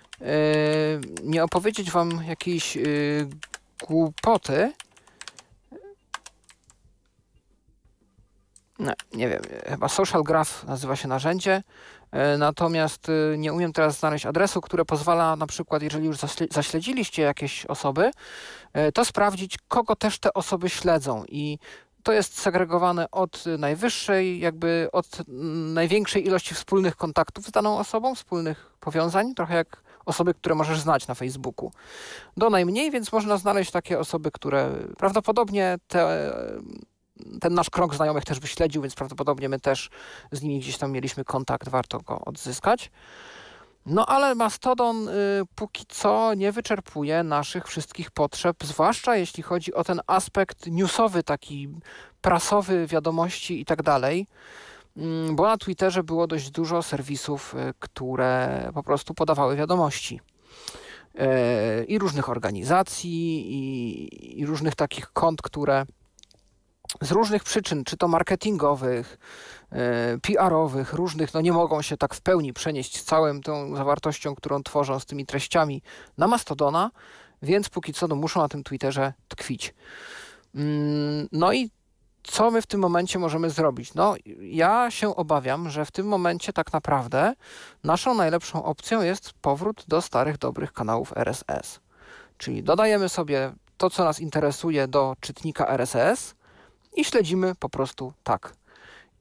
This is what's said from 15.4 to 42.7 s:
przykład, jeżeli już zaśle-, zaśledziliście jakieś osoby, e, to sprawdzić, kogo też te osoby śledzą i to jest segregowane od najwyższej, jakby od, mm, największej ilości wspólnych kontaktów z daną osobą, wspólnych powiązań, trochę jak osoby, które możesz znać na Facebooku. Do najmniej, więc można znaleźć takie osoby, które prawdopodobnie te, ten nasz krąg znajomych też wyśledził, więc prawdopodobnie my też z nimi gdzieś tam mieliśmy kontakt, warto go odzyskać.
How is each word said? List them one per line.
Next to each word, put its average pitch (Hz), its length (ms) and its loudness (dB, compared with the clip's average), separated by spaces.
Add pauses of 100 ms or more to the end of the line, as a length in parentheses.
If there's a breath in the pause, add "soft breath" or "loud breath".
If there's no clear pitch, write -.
przykład, 156 360 -2
jeżeli 151 240 -2
już 156 100 -2
zaśle-, 147 340 -4
zaśledziliście 170 720 -2
jakieś 143 440 -2
osoby, 151 440 0 (640 loud breath)
e, 151 200 2
to 240 120 2
sprawdzić, 196 540 -2 (100)
kogo 226 280 2
też 214 220 -2
te - 140 0
osoby 185 360 -2
śledzą 143 600 0
i 147 300 -6 (440 loud breath)
to 226 100 2
jest 208 280 2
segregowane 175 680 2
od - 340 -4 (140)
najwyższej, 185 840 0
jakby 165 520 0
od, 175 140 0 (220)
mm, 156 460 -6
największej 185 520 2
ilości 185 280 0
wspólnych 190 420 2
kontaktów 165 500 -2
z - 40 -10
daną 214 280 2
osobą, 226 360 -2
wspólnych 165 680 -6
powiązań, 170 540 0
trochę 170 200 -4
jak - 280 -2 (240 soft breath)
osoby, 170 280 2
które 170 200 -2
możesz 156 260 0
znać 147 260 2
na 123 80 -6
Facebooku. 131 580 -8 (640 loud breath)
Do 220 140 4
najmniej, 202 400 2
więc 240 220 -4
można 208 240 2
znaleźć 196 340 2
takie 175 280 -2
osoby, 151 320 -2
które 135 400 0 (280)
prawdopodobnie 196 800 2 (120)
te, 160 440 2 (1080)
ten 175 140 0
nasz 170 160 2
krąg 170 240 0
znajomych 151 300 0
też 135 160 -6
wyśledził, 151 420 0
więc 135 120 -8
prawdopodobnie 135 540 -2
my 135 120 -2
też - 300 0 (420 loud breath)
z 139 100 -8
nimi 143 180 -2
gdzieś 131 180 -8
tam 139 140 -4
mieliśmy 131 320 -6
kontakt, 131 440 -4
warto 127 320 -2
go - 200 -8
odzyskać. - 720 -2 (960 loud breath)